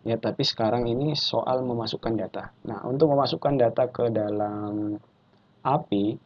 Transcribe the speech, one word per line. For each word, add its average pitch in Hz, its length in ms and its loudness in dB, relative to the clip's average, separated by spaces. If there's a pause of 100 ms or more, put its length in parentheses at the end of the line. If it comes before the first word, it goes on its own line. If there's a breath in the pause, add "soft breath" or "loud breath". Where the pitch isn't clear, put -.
ya, 113 160 0
tapi - 240 -2
sekarang 117 480 2
ini 135 240 0
soal 127 480 0
memasukkan 117 560 -2
data. 95 320 -6 (160)
Nah, 107 240 -6
untuk 143 240 4
memasukkan 139 480 2
data 120 240 4
ke 120 240 0
dalam 104 880 -2 (640)
api 127 640 0